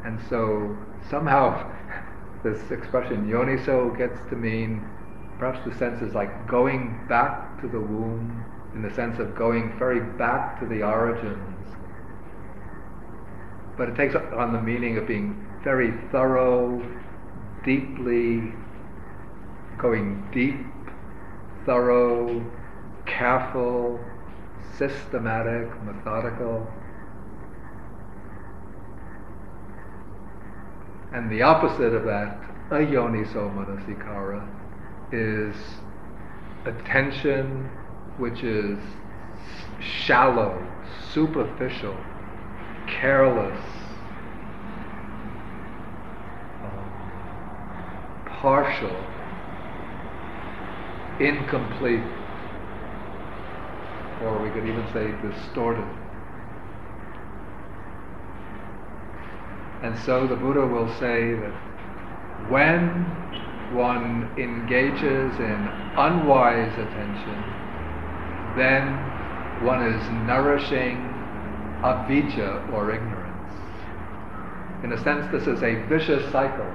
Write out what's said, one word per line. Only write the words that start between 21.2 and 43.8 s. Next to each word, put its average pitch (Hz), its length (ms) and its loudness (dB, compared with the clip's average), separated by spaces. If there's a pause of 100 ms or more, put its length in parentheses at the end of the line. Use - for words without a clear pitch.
thorough, 120 800 6 (640)
careful, 123 920 2 (760)
systematic, 117 920 0 (140)
methodical. 110 840 -2 (4000)
And 117 180 -2
the 110 120 4
opposite 139 520 8
of 107 100 2
that, 104 340 0 (320)
ayoniso 117 840 4
manasikara, 98 880 -4 (640)
is 107 460 0 (1080)
attention 135 1080 2 (480)
which 117 240 -2
is 104 360 0 (1000)
shallow, 120 840 4 (460)
superficial, 127 840 2 (880)
careless, 131 760 6 (3000)